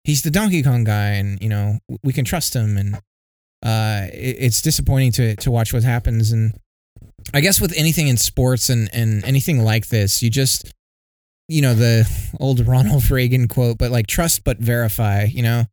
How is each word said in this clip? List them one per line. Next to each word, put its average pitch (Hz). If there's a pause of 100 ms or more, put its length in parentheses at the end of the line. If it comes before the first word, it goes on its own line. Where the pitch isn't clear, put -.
he's 147
the 165
Donkey 180
Kong 123
guy, 104
and, 101
you 110
know, 104 (100)
w-, -
we 131
can 131
trust 156
him. 107
And, 101 (680)
uh, 110
it, 127
it's 120
disappointing 135
to, 113
to -
watch 117
what 117
happens. 117
And 110 (800)
I 143
guess 185
with 175
anything 156
in 123
sports 127
and, 117
and 110
anything 127
like 110
this, 104
you 117
just, 131 (760)
you 160
know, 123
the 113 (320)
old 135
<laughs> 113
Ronald 127
Reagan 127
quote, 117
but, 123
like, 120
"Trust -
but 120
verify," 113
you 120
know? 117